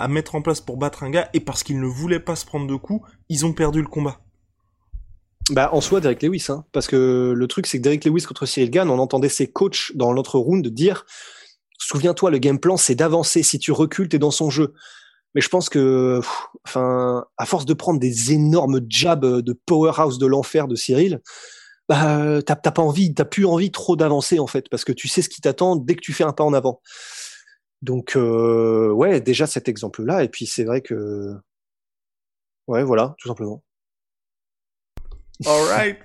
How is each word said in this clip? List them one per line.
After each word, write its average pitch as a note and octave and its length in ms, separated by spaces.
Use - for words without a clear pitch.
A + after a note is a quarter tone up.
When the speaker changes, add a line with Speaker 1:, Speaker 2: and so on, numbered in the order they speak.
Speaker 1:
à B2+ 60
mettre D#3 260
en D3+ 80
place D#3 180
pour B2 160
battre C#3+ 280
un C3 60
gars, E3 220
et D#3+ 80
parce C#3 220
qu'ils C#3 180
ne C3 60
voulaient D#3+ 340
pas E3+ 160
se - 80
prendre C#3+ 220
de C3+ 80
coups, G3+ 340
ils D#3 180
ont E3 60
perdu D#3 280
le D3 80
combat. C#3+ 320
Speaker 2:
Bah, C3+ 220
en D3+ 80
soi, F#3+ 200
Derrick C3+ 220
Lewis, E3+ 260
hein, C#3+ 240
parce C#3 160
que B2+ 480
le B2 100
truc, F#3 200
c'est - 120
que B2 40
Derrick D3 220
Lewis D#3+ 180
contre - 240
Cyril B2+ 240
Gane, F3 200
on B2+ 80
entendait C3 300
ses C3 220
coachs - 440
dans B2 180
l'autre C3 260
round D3 280
dire, « D3 380
Souviens-toi, E3+ 520
le C#3+ 80
game C#3 200
plan, F3+ 180
c'est C3+ 180
d'avancer. D#3+ 480
Si D3+ 160
tu - 120
recules, D#3 380
t'es D#3 100
dans D3 120
son D#3 180
jeu. » D3 260
Mais C#3+ 60
je - 80
pense F3+ 200
que, C3 520
pff, - 260
enfin, B2+ 600
à A#2+ 100
force D#3 200
de D#3 80
prendre D#3 260
des B2 320
énormes D3+ 560
jabs D#3+ 360
de B2 280
powerhouse D#3 520
de C3+ 80
l'enfer C#3 400
de A#2+ 100
Cyril, C#3+ 440
bah, D3+ 540
t'as, D3 140
t'as - 140
pas D#3+ 100
envie, D#3+ 320
t'as D3 140
plus - 180
envie F3 260
trop - 260
d'avancer, D3+ 420
en C#3+ 80
fait, B2+ 240
parce A#2+ 140
que B2+ 80
tu B2+ 160
sais - 120
ce E3 80
qui - 140
t'attend F3 340
dès D3 200
que - 40
tu D3 140
fais E3+ 100
un D3+ 80
pas D#3 120
en D3+ 100
avant. C3 260
Donc, B2+ 340
euh, A2+ 760
ouais, C#3+ 280
déjà B2+ 260
cet - 220
exemple-là, A2+ 560
et A#2 40
puis - 180
c'est - 180
vrai A#2+ 160
que, G#2 540
ouais, B2 140
voilà, B2+ 360
tout B2 100
simplement. G#2+ 340
Speaker 1:
Alright, G3 600